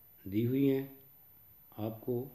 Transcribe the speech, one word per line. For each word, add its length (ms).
दी 200
हुई 220
हैं 180
आपको, 440